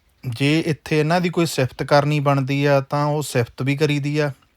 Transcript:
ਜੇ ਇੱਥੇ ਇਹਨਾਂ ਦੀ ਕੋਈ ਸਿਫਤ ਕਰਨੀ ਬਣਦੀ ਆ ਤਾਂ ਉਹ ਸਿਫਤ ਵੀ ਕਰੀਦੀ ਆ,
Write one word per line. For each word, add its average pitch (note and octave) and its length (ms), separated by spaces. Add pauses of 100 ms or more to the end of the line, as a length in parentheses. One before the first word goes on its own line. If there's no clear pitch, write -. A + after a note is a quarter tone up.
(240)
ਜੇ C#3 360
ਇੱਥੇ D#3 400
ਇਹਨਾਂ D#3+ 200
ਦੀ F3 100
ਕੋਈ E3+ 180
ਸਿਫਤ - 360
ਕਰਨੀ D3 360
ਬਣਦੀ C#3 460
ਆ C#3+ 160
ਤਾਂ D3 240
ਉਹ D3 180
ਸਿਫਤ - 380
ਵੀ C#3 140
ਕਰੀਦੀ D3 420
ਆ, D3 120 (260)